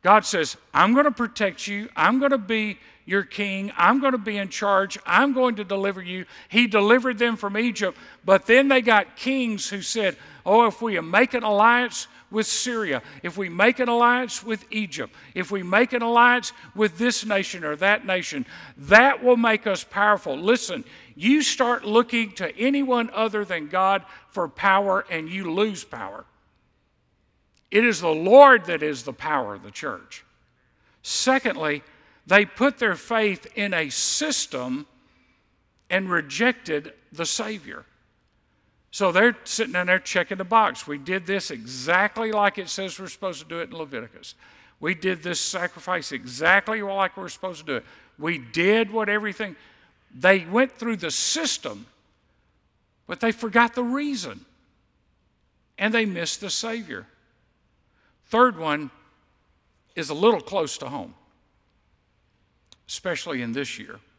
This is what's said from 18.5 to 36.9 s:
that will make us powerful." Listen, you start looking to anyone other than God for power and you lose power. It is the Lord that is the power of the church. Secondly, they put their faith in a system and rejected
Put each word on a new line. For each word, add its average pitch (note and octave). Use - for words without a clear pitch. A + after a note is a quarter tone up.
that A3
will B3
make A3
us F#3+
powerful." G3+
Listen, F3+
you C4
start A#3+
looking A3+
to E3
anyone B3
other G#3+
than E3+
God F#3+
for F3+
power G3
and D#3+
you F#3
lose G3
power. G#2
It A3
is F#3+
the F3
Lord G#3
that E3
is D3
the C3+
power C3
of F#2
the G2+
church. -
Secondly, D#3+
they G3+
put C4+
their G#3
faith G#3+
in G3+
a D#3+
system C#3
and F#3
rejected D#3+